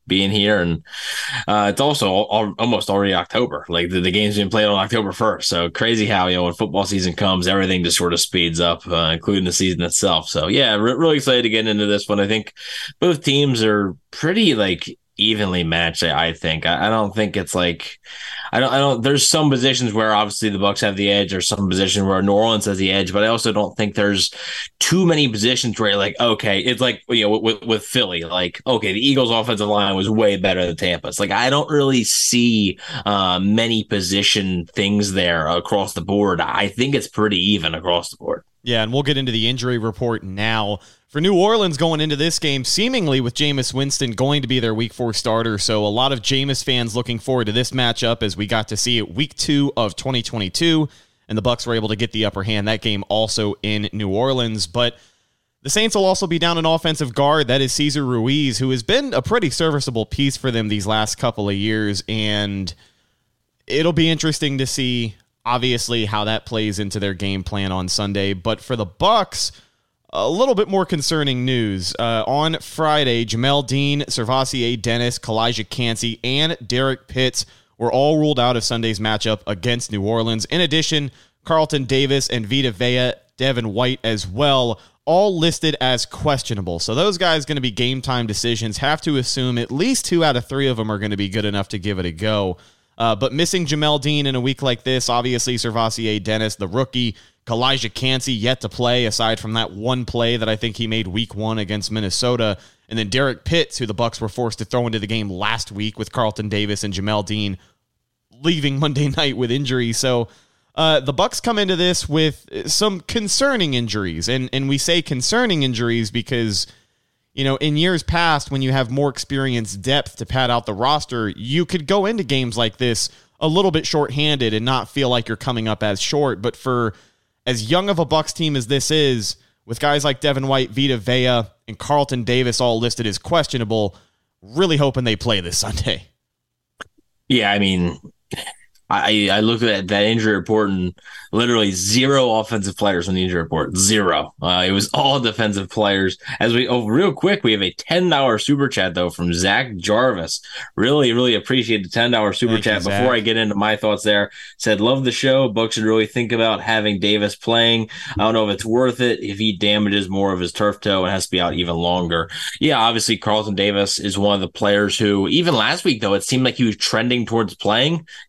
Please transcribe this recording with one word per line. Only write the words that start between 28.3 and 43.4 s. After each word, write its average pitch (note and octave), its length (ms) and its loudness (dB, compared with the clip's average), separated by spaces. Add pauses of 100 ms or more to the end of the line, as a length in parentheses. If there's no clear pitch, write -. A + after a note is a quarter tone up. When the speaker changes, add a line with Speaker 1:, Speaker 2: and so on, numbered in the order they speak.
Speaker 1:
okay, G#2 260 0
the G#2 80 -2
Eagles' C3 300 2
offensive A2 380 0
line G2+ 280 2
was G2 140 0
way G#2+ 260 4
better F#2 300 0
than E2+ 100 -4
Tampa's. F2 420 -4
Like, G2+ 120 -2
I A2+ 180 2
don't C#3+ 220 0
really C3+ 340 2
see, A2+ 760 2 (280)
uh, F#2+ 340 2
many A2 440 2
position F#2+ 840 0
things G2+ 480 0
there F2 340 0
across F2+ 460 -2
the E2+ 80 -6
board. G2 400 0
I G2 260 -2
think C3 260 -2
it's A2+ 140 -2
pretty G#2 300 0 (140)
even E2 220 0
across E2+ 360 -2
the - 80 -18
board. - 260 -6 (180)
Speaker 2:
Yeah, A#2+ 200 0
and A2 100 -4
we'll C#3 100 0
get C#3+ 140 0
into C3 160 -2
the A2+ 160 0
injury B2 300 -2
report A2+ 460 -4
now. G#2 560 -2 (280)
For D3 120 -4
New F#3 180 4
Orleans G3 380 2
going D#3+ 240 0
into D3+ 160 -2
this D#3+ 240 0
game, C#3 240 -2
seemingly G3+ 560 0
with A#2+ 120 -2
Jameis C#3 400 -2